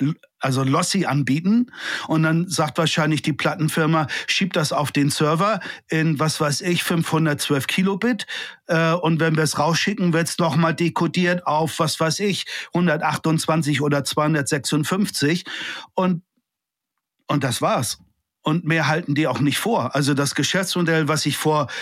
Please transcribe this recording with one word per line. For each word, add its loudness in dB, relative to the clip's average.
also 0
lossy 0
anbieten. 2
Und 2
dann 2
sagt -2
wahrscheinlich 2
die 0
Plattenfirma, 0
„Schiebt 0
das 0
auf -2
den 2
Server 2
in, 0
was 0
weiß 0
ich, -2
fünfhundertzwölf 0
Kilobit. -2
Äh, 2
und 0
wenn 2
wir 2
es -2
rausschicken, 0
wird's 0
noch 0
mal 4
dekodiert 0
auf, 0
was 0
weiß 0
ich, -2
hundertachtundzwanzig 0
oder 0
zweihundertsechsundfünfzig.“ 0
Und, 0
und 0
das -2
war's. -2
Und 0
mehr 2
halten 0
die 2
auch -2
nicht 2
vor. 0
Also 2
das 0
Geschäftsmodell, 0
was 0
ich -2
vor 0